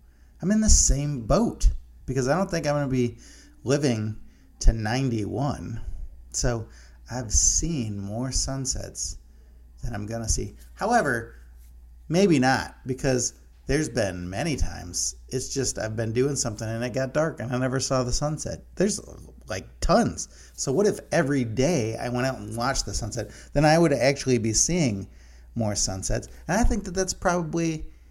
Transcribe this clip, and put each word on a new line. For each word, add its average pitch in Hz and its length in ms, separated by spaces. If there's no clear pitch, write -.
I'm 175 120
in 214 80
the 214 100
same 139 560
boat 175 440
because 127 220
I 147 80
don't 190 140
think 160 160
I'm 147 80
gonna 143 140
be 123 300
living 113 520
to - 120
ninety-one. 113 1080
So 117 360
I've 120 220
seen 120 680
more 110 340
sunsets - 840
than 110 120
I'm 104 120
gonna 113 220
see. 104 280
However, 156 640
maybe 170 300
not, 127 380
because 127 480
there's 143 220
been 95 400
many 127 280
times 87 600
it's 127 240
just 123 260
I've 110 180
been 113 160
doing 131 240
something 110 300
and 113 160
it 120 120
got 127 180
dark 156 280
and 117 120
I 123 60
never 127 220
saw 131 220
the 123 100
sunset. 147 520
There's, 202 240
like, 95 180
tons. 175 480
So - 180
what 196 140
if - 140
every 143 320
day 113 520
I 123 120
went 123 180
out 127 120
and 104 180
watched 123 300
the 98 80
sunset? 107 360
Then 147 120
I 160 140
would 165 140
actually 131 460
be 110 140
seeing 113 560
more 107 200
sunsets. 98 540
And 180 100
I 240 60
think 233 200
that 175 100
that's 185 200
probably, 165 720